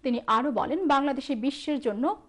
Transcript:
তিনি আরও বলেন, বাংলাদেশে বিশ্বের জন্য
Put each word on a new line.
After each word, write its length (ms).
তিনি 240
আরও 260
বলেন, 340
বাংলাদেশে 480
বিশ্বের 460
জন্য 240